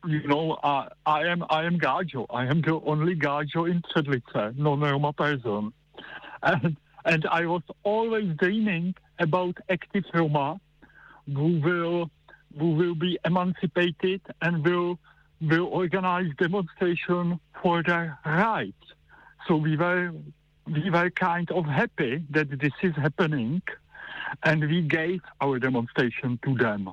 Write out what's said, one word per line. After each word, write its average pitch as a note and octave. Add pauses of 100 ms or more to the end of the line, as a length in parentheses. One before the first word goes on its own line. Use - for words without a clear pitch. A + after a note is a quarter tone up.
you D3+
know, D3+
I, C#3 (180)
I D3+
am, F3
I D#3+
am F3
Gajo. C#3+
I B2
am D3
the D#3+
only D3+
Gajo D3+
in F3
Středlice, C3
non-Roma D3
person. A#2+ (680)
And, E3 (260)
and E3
I E3+
was E3+ (200)
always G#3+
dreaming F#3 (240)
about F3+ (120)
active F#3+
Roma D3+ (680)
who D3+
will, E3+ (480)
who E3
will F3
be E3+
emancipated F3+ (200)
and E3
will, F3 (440)
will E3
organize F3+
demonstration F3 (220)
for E3+
their E3+
rights. D#3+ (600)
So D#3+
we D#3
were, F3 (520)
we D#3
were F3
kind F3
of E3
happy D3+
that C#3+
this C#3
is F3+
happening, D3 (840)
and D#3
we D#3
gave E3 (200)
our C#3
demonstration B2
to C3+
them. G#2